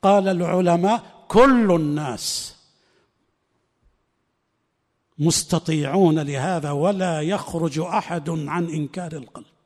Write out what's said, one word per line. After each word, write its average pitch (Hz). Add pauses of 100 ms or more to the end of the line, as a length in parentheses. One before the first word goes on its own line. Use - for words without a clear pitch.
قال 196
العلماء: 175
"كل 240
الناس 151 (2500)
مستطيعون 156
لهذا 143
ولا 170
يخرج 165
أحد 175
عن 160
إنكار 160
القلب". 131 (200)